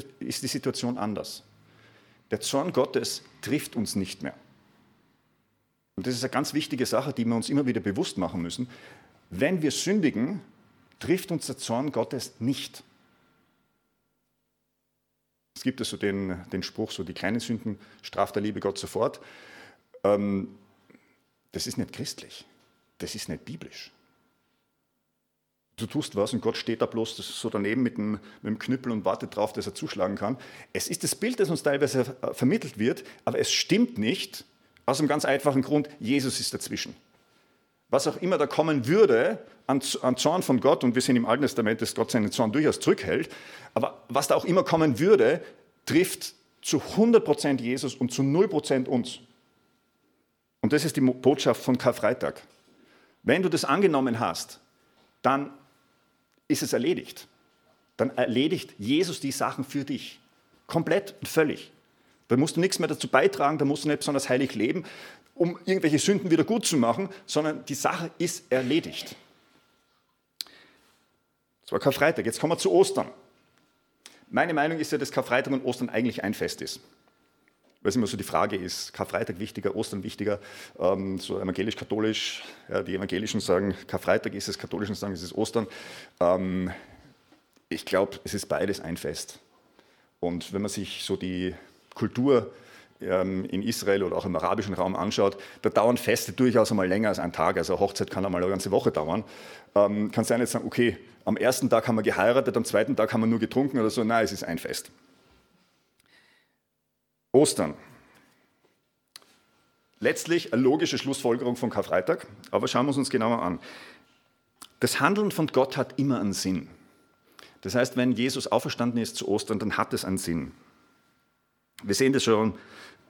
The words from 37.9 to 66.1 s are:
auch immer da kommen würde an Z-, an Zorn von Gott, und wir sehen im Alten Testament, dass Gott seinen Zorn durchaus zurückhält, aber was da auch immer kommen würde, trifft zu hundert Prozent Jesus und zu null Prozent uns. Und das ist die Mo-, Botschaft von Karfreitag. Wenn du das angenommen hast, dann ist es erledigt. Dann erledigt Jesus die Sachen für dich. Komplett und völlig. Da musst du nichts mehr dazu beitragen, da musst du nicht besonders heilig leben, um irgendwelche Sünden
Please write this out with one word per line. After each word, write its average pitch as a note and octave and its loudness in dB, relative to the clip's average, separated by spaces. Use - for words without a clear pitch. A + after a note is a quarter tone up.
auch - 0
immer F3+ 2
da D3 2
kommen D3+ 2
würde F3 6
an C3+ 2
Z-, - -4
an B2+ 2
Zorn E3+ 2
von B2+ 2
Gott, C#3 6
und A#2+ 4
wir B2+ 4
sehen C3 4
im A#2 2
Alten A#2+ 4
Testament, A2+ 0
dass G#2+ -2
Gott A#2 0
seinen G#2 2
Zorn A2+ 0
durchaus C#3+ 2
zurückhält, D#3 0
aber - -2
was C#3 0
da - 4
auch D3+ 0
immer F3+ 4
kommen D#3 2
würde, E3+ 6
trifft - 0
zu - -2
hundert A3+ 6
Prozent C#3+ 2
Jesus B2 -2
und B2 -2
zu - 0
null D3+ 4
Prozent C#3+ 0
uns. - -2
Und A2 2
das D3 2
ist D#3+ -2
die C#3 0
Mo-, B2+ 6
Botschaft C3 2
von B2+ 2
Karfreitag. A2 0
Wenn D#3+ 4
du F#3 2
das D#3+ 0
angenommen C#3 4
hast, - -4
dann C#3 2
ist D3+ 0
es C#3 -2
erledigt. - -2
Dann A#2+ 2
erledigt B2+ 0
Jesus D3 0
die C#3 -4
Sachen C3 -2
für C#3 -6
dich. - -10
Komplett E3 0
und - -10
völlig. - 0
Da A#2+ 4
musst D#3 2
du E3 2
nichts F3+ 2
mehr E3 0
dazu D#3 -4
beitragen, D3+ 4
da C#3+ 2
musst C#3+ 0
du - -4
nicht D3 2
besonders C#3 -2
heilig C3 2
leben, C#3+ 0
um F3 0
irgendwelche E3 4
Sünden F#3+ 2